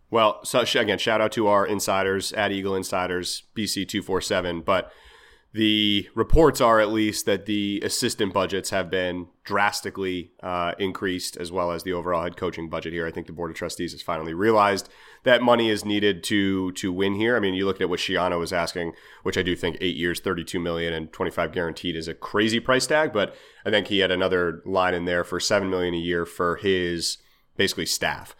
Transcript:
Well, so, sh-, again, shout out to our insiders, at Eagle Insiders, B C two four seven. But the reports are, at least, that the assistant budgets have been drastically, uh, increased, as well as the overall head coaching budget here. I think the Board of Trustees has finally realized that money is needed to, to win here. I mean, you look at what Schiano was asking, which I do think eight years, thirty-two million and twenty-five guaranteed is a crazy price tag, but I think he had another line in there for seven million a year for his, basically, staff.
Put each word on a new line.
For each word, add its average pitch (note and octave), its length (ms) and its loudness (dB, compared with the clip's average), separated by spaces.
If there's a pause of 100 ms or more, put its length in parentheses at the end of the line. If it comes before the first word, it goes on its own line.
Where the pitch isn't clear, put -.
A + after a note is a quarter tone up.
(100)
Well, A2 340 4
so, B2 200 2
sh-, C3+ 120 0
again, G#2 220 2
shout A2 220 2
out G#2+ 120 2
to G#2+ 160 2
our G2+ 180 4
insiders, F#2+ 680 0
at G2+ 180 0
Eagle G2 240 -2
Insiders, F2+ 680 -2 (120)
B G#2+ 120 -2
C G2 180 -2
two G2 160 -4
four F#2 200 -2
seven. F2 400 -2
But F2+ 320 0 (600)
the G#2+ 600 2
reports C3+ 460 6
are, A2+ 180 6
at G#2+ 120 4
least, G#2+ 340 0
that G2+ 220 0
the G2+ 360 -2
assistant G#2 520 -2
budgets F#2+ 340 -2
have F#2 220 -2
been F2+ 380 -2 (160)
drastically, G2 880 -2 (100)
uh, F2 360 -2
increased, F#2 600 -4
as E2+ 120 -8
well F2 220 -2
as E2 120 -6
the F#2 100 -4
overall E2+ 280 -2
head F2 140 -6
coaching E2+ 320 -4
budget E2 240 -8
here. E2+ 140 -4
I E2 40 -6
think E2+ 160 -8
the F2 60 -12
Board E2 180 -8
of D#2+ 60 -12
Trustees E2+ 360 -6
has C#2+ 100 -14
finally E2 320 -6
realized G2+ 560 2 (340)
that B2 160 6
money A#2 300 4
is G#2 160 -2
needed G#2 380 0
to, F#2+ 480 0
to F#2 200 -4
win G2 220 0
here. A2+ 200 2
I A2+ 60 2
mean, F#2+ 140 0
you F#2+ 100 -2
look G2 160 -2
at F2+ 80 2
what F2 100 -2
Schiano F2+ 400 0
was E2+ 140 -4
asking, E2+ 400 -2 (300)
which G2 160 -2
I F#2 40 2
do F2 140 0
think E2+ 240 -4
eight F2+ 160 -2
years, E2+ 240 -2
thirty-two F2+ 400 -4
million E2+ 320 -2
and D#2+ 220 -6
twenty-five E2+ 380 -4
guaranteed E2+ 440 -4
is D#2+ 120 -8
a D#2 60 -8
crazy A2 460 0
price B2+ 260 2
tag, D#3 280 2
but G2 200 0 (300)
I G#2 60 -2
think G2+ 160 2
he G2 140 2
had F#2 100 4
another F2+ 560 2
line F#2 260 2
in F2 140 -2
there F2 180 0
for F2 160 -6
seven G2 300 2
million F2+ 240 0
a E2+ 40 -2
year E2+ 280 -2
for F2 300 -2
his, F2+ 600 0 (400)
basically, F#2 300 0
staff. - 540 -4